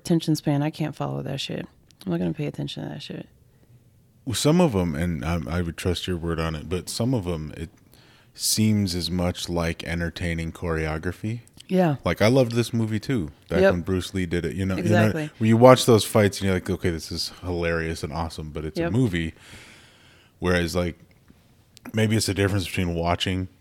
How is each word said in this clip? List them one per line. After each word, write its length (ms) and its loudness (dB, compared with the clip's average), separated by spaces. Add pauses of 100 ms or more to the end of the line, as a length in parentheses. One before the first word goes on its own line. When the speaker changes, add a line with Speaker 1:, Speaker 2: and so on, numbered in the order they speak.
Speaker 1:
attention 360 2
span. 260 0
I 80 0
can't 240 -6
follow 280 -6
that 180 -6
shit. 260 -8 (400)
I'm 60 -4
not 60 -2
gonna 140 -2
pay 140 -6
attention 380 -8
to 40 -10
that 140 -12
shit. 260 -14 (960)
Speaker 2:
Well, 100 -6
some 260 4
of 140 4
'em, 200 2
and 300 -2
I, 140 0 (100)
I 120 -2
would 160 -4
trust 300 -2
your 100 -2
word 240 -4
on 140 -2
it, 140 -10
but 200 -6
some 240 -2
of 140 -2
'em, 300 -4
it 140 -10 (640)
seems 600 2
as 160 -2
much 380 -2
like 360 -2
entertaining 680 -4
choreography. 880 -4 (280)
Speaker 1:
Yeah. 360 2
Speaker 2:
Like, 180 2
I 60 6
loved 240 4
this 200 0
movie, 280 0
too, 320 -2 (160)
back 120 2
Speaker 1:
Yep. 120 6
Speaker 2:
when 100 0
Bruce 320 -2
Lee 120 -2
did 200 -2
it. 80 -4
You 120 -2
know, 100 0
Speaker 1:
Exactly. 460 2
Speaker 2:
you 60 -6
know, 100 -14
when 100 2
you 80 6
watch 300 10
those 180 6
fights, 340 2
and 80 -2
you're 80 2
like, 160 -2
"Okay, 200 -2
this 220 -8
is 200 -6 (100)
hilarious 600 -2
and 100 -8
awesome," 380 -8
but 140 -10
it's 140 -8
Speaker 1:
Yep. 100 -2
Speaker 2:
a 40 -4
movie. 420 0 (1040)
Whereas, 380 2
like, 220 -2 (960)
maybe 240 2
it's 100 0
the 80 -2
difference 320 2
between 280 -2
watching 540 -2 (120)